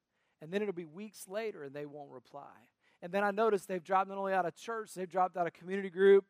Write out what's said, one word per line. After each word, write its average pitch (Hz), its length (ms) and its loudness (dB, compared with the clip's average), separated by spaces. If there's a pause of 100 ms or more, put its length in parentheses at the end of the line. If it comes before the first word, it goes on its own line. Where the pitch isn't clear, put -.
(400)
And 156 100 -16
then 202 120 0
it'll 202 100 -2
be 170 140 -10
weeks 185 420 -16
later 202 360 -8
and 135 100 -14
they 147 100 -10
won't 143 260 -16
reply. 131 580 -20 (340)
And 175 100 -12
then 202 100 0
I 208 80 2
notice 208 360 2
they've 185 160 -6
dropped 190 260 2
not 196 80 -10
only 196 160 -4
out 180 140 2
of 160 80 -6
church, 226 400 -10
they've 185 120 -8
dropped 180 300 0
out 175 100 0
of 160 60 -4
community 190 380 -6
group 196 400 8